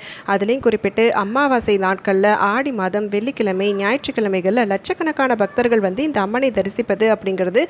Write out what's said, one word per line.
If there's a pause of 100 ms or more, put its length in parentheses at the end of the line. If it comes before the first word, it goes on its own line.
(280)
அதுலயும்
குறிப்பிட்டு
அமாவாசை
நாட்கள்ல
ஆடி
மாதம்
வெள்ளிக்கிழமை,
ஞாயிற்றுக்கிழமைகள்ல
லட்சக்கணக்கான
பக்தர்கள்
வந்து
இந்த
அம்மனை
தரிசிப்பது
அப்படிங்கிறது